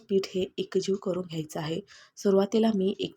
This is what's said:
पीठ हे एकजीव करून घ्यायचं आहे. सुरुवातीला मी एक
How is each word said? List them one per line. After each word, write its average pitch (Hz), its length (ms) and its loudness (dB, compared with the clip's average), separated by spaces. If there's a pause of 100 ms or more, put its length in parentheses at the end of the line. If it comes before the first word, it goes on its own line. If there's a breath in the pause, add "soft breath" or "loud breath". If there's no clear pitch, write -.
पीठ 190 260 2
हे 185 100 0 (140)
एकजीव 190 440 -2
करून 180 280 -4
घ्यायचं 160 300 -6
आहे. 160 200 -4 (360 loud breath)
सुरुवातीला 202 580 4
मी 190 260 0
एक - 160 -6